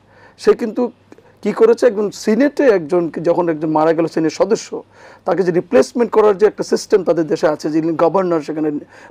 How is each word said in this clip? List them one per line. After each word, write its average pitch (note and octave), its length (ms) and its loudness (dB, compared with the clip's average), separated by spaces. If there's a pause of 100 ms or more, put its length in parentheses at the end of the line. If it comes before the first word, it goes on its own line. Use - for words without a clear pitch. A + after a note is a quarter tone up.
(380)
সে - 160 2
কিন্তু A#3+ 380 -4 (520)
কি G3+ 80 -2
করেছে, A#3 360 4
একজন G#3 220 0
সিনেটে C4 540 0
একজন F3 460 0 (140)
যখন E3+ 260 0
একজন D#3+ 200 -4
মারা D#3 240 2
গেল E3 140 0
সিনেট D#3+ 240 -2
সদস্য, - 520 -4 (420)
তাকে F3+ 180 0
যে F3 80 0
রিপ্লেসমেন্ট A#3 600 0
করার G#3 260 4
যে G3+ 80 4
একটা G3 180 -2
সিস্টেম G#3+ 400 0
তাদের E3 240 0
দেশে E3+ 200 -2
আছে, D3+ 220 -4
যে D#3 120 0
গভর্নর E3 600 0
সেখানে D3+ 300 -4 (400)